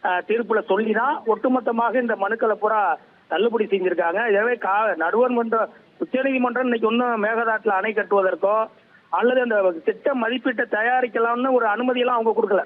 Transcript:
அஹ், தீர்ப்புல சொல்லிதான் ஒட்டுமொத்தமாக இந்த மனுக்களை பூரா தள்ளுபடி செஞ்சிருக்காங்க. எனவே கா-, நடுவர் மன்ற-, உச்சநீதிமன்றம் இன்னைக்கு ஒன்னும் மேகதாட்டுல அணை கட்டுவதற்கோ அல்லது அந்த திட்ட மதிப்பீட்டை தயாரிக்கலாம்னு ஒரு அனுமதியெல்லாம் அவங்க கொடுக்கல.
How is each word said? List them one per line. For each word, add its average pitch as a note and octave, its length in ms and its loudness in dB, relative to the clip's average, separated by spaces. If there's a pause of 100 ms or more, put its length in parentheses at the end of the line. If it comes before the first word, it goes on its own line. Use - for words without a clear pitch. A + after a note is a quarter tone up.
அஹ், F3+ 220 0
தீர்ப்புல A3 420 0
சொல்லிதான் A3 460 0 (160)
ஒட்டுமொத்தமாக A#3 720 0
இந்த A3+ 200 -2
மனுக்களை A3 380 0
பூரா G#3+ 200 2 (480)
தள்ளுபடி G#3+ 340 0
செஞ்சிருக்காங்க. F3+ 560 0 (140)
எனவே A3+ 200 2 (100)
கா-, G3+ 380 0
நடுவர் A#3 340 2
மன்ற-, A3+ 320 0 (340)
உச்சநீதிமன்றம் B3+ 680 -2
இன்னைக்கு A3+ 220 0
ஒன்னும் A#3 340 0
மேகதாட்டுல A3 560 0
அணை A3 120 -4
கட்டுவதற்கோ G3 640 0 (560)
அல்லது A#3+ 320 2
அந்த A#3 120 0 (280)
திட்ட A3 300 -2
மதிப்பீட்டை A#3+ 500 -2 (120)
தயாரிக்கலாம்னு A#3+ 800 0
ஒரு A3+ 80 2
அனுமதியெல்லாம் B3 520 0
அவங்க A3+ 180 0
கொடுக்கல. G3 300 2